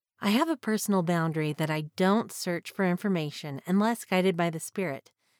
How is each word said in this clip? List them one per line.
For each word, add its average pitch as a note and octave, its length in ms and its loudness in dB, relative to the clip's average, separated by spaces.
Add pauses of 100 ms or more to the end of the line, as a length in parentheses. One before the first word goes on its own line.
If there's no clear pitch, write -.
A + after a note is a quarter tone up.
(200)
I G3+ 100 2
have C#4 180 4
a D#4+ 80 0
personal G3+ 480 0
boundary D#3+ 480 0
that D#3 180 -2
I D#3 260 -2
don't G3 360 2
search - 400 -6
for G3 120 -2
information E3+ 840 -2
unless G#3 360 2
guided F#3 320 2
by E3+ 140 0
the D#3+ 80 -8
Spirit, - 540 -8 (260)